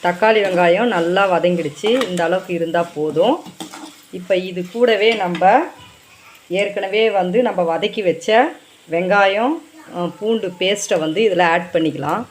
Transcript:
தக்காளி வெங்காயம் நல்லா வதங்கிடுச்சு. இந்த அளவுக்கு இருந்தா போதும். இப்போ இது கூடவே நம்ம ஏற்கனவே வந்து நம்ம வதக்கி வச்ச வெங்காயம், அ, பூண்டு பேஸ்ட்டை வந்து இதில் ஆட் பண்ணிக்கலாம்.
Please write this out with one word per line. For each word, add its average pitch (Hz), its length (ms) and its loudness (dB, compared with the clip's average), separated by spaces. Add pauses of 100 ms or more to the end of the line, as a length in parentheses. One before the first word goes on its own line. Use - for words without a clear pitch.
தக்காளி 214 420 2
வெங்காயம் 185 500 2
நல்லா 175 280 2 (100)
வதங்கிடுச்சு. 170 560 0 (200)
இந்த 180 180 -2
அளவுக்கு 185 320 -2
இருந்தா 165 220 -2 (140)
போதும். 156 400 0 (840)
இப்போ 185 160 -2 (140)
இது 175 120 -8 (140)
கூடவே 226 340 2 (140)
நம்ம 180 280 2 (1080)
ஏற்கனவே 196 440 -2 (160)
வந்து 180 180 0 (100)
நம்ம 180 240 -2
வதக்கி 196 360 -4
வச்ச 214 320 2 (560)
வெங்காயம், 202 600 2 (420)
அ, 175 100 -4 (120)
பூண்டு 214 300 -2 (120)
பேஸ்ட்டை 190 440 0
வந்து 160 220 -2
இதில் 175 260 2
ஆட் 175 220 -2
பண்ணிக்கலாம். 156 560 -2